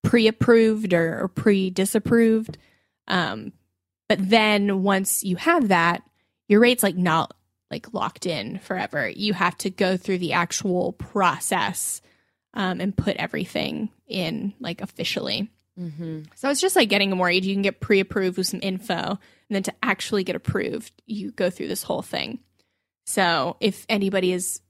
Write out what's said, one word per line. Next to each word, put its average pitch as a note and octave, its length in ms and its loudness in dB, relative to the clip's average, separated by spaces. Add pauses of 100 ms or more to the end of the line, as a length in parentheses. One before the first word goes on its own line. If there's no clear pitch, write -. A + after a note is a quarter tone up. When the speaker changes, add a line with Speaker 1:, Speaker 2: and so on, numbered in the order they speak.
Speaker 1:
pre-approved A3 880 4
or, E3 300 0
or F#3+ 40 -2
pre-disapproved. G#3 1300 2 (500)
Um, F#3 460 -4 (540)
but G#3 100 2 (100)
then G3+ 540 4
once F#3+ 420 0
you F#3 120 0
have D#4 320 2
that, E3+ 340 4 (460)
your G#3 120 6
rate's, A#3+ 220 6
like, F#3+ 160 2
not, E3 380 0 (340)
like, - 240 -12
locked - 320 -6
in D#3 320 -6
forever. D3+ 500 -6
You G3+ 260 -4
have F3+ 260 0
to G3 100 -4
go F#3 280 0
through F#3 200 -4
the F3 160 -4
actual F3+ 600 -2
process, - 1080 -2 (540)
um, F#3 260 -4
and F#3+ 160 -2
put - 200 -2
everything - 720 -6 (180)
in, F3+ 520 -6
like, - 220 -8
officially. - 680 -6 (300)
Speaker 2:
Mm-hmm. D#3+ 440 -10 (120)
Speaker 1:
So C#4 140 -4
it's C#4+ 100 0
just F#4 160 0
like B3+ 140 6
getting G3 220 2
a F#3 40 2
mortgage. F3+ 300 2
You G3 100 -2
can G3 60 0
get G3 180 -2
pre-approved F#3+ 580 2
with F#3 100 -2
some - 160 -6
info, F#3 300 -4
and F#3 240 -4 (380)
then G3 80 0
to - 100 -6 (100)
actually G3+ 400 -2
get F3+ 120 -4
approved, - 560 -4 (140)
you G#3 260 -8
go F#3 180 -2
through - 200 -8
this - 140 -6
whole - 180 -4
thing. - 380 -8 (680)
So E3+ 560 0
if - 260 -2
anybody F#3+ 460 0
is - 360 -6